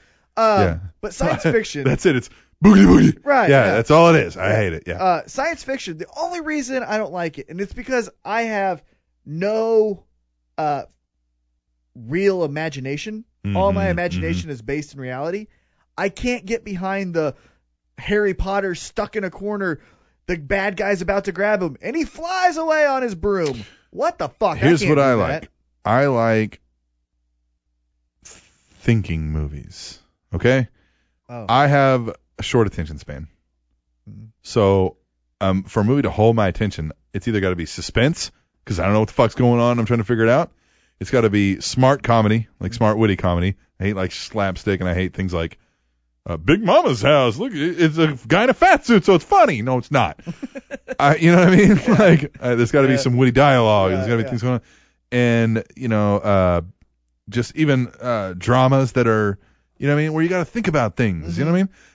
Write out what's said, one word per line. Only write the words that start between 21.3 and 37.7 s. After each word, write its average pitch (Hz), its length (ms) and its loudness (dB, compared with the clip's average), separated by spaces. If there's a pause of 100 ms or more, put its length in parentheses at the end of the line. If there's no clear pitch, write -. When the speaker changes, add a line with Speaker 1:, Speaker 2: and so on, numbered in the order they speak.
Speaker 1:
grab 202 300 -2
him, 160 200 -4
and 240 140 -8
he 320 100 -2
flies 349 520 -2
away 311 280 0
on 269 160 0
his 233 140 -6
broom. 160 480 -4 (260)
What 330 280 -4
the 151 120 -6
fuck? 202 280 -2
I - 20 -10
Speaker 2:
Here's 147 220 4
Speaker 1:
can't 185 100 -2
Speaker 2:
what 151 40 4
Speaker 1:
do 143 60 4
Speaker 2:
I 135 140 4
Speaker 1:
that. 80 260 -2
Speaker 2:
like. - 80 -20 (340)
I 123 220 2
like 113 560 0 (1600)
thinking - 1080 -6
movies. 73 680 -10 (340)
Okay? 123 340 0 (640)
Speaker 1:
Oh. 120 180 -14
Speaker 2:
I 135 200 4
have 135 480 2 (240)
a - 40 -8
short 113 240 0
attention 78 300 -8
span. 73 300 -16 (840)
Speaker 1:
Mm-hmm. 104 160 -20 (180)
Speaker 2:
So, 98 540 0 (420)
um, 95 240 -2
for - 180 -4
a - 20 0
movie 131 200 0
to 107 60 -2
hold 113 260 2
my 107 120 2
attention, 87 440 -4 (220)
it's - 140 -6
either 110 120 -2
gotta 92 160 0
be 85 100 -6
suspense, - 640 -4 (340)